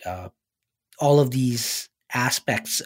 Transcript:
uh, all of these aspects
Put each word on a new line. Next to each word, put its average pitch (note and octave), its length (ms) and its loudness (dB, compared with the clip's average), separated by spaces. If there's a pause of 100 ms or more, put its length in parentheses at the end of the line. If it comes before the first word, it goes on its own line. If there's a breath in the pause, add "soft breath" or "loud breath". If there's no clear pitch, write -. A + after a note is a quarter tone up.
uh, F#2 220 -10 (720)
all C#3+ 180 6
of C3 140 4
these B2 560 -2 (260)
aspects B2 720 -2